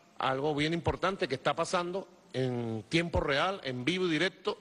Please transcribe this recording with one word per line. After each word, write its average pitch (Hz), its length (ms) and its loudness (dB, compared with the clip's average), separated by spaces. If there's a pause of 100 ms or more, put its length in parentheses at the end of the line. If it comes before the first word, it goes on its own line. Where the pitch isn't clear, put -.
(160)
algo 135 380 0
bien 151 180 2
importante 170 560 0
que 135 60 0
está 139 200 0
pasando 180 540 -2 (240)
en 120 560 -2
tiempo 170 320 2
real, 165 420 0
en 123 220 -6
vivo 180 220 0
y 170 40 2
directo, 180 500 0